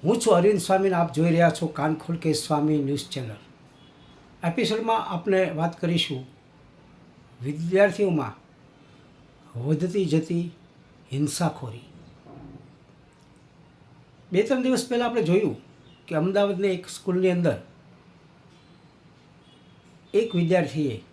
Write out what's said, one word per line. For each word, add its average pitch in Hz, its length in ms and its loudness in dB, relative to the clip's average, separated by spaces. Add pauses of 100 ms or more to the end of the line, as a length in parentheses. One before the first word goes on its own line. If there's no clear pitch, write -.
હું 202 180 2
છું 208 160 4
અરવિંદ 190 240 4
સ્વામી 190 280 2
અને 180 80 2
આપ 170 180 0
જોઈ 165 160 2
રહ્યા 170 280 4
છો 165 80 -4 (120)
કાન 156 240 0
ખોલ 170 220 -6
કે 160 100 2
સ્વામી 151 440 0 (100)
ન્યૂઝ 139 260 -4
ચેનલ. 123 160 -8 (1160)
એપિસોડમાં 220 640 -2
આપણે 190 260 0 (180)
વાત 170 220 -2
કરીશું 160 400 -2 (1200)
વિદ્યાર્થીઓમાં 165 960 0 (1300)
વધતી 175 480 0
જતી 170 320 0 (680)
હિંસાખોરી. 139 760 -4 (2500)
બે 185 100 2
ત્રણ 254 240 2
દિવસ 254 240 2
પહેલાં 240 180 0
આપણે 233 220 0
જોયું 180 260 2 (500)
કે 160 140 -2
અમદાવાદની 196 560 0
એક 180 100 -12 (100)
સ્કૂલની 185 400 0
અંદર 165 200 2 (2750)
એક 233 80 0 (120)
વિદ્યાર્થીએ 151 600 0 (120)